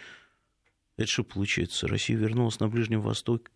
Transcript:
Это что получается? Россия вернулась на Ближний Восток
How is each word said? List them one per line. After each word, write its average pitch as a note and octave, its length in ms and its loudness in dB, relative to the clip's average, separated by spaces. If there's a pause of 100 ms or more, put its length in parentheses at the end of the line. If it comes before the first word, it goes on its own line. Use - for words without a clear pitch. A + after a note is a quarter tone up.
(1000)
Это G#2+ 120 0
что A#2 140 0
получается? - 640 -2
Россия G2+ 300 0
вернулась A2+ 420 2
на A2+ 80 2
Ближний A2+ 300 0
Восток A2 580 -2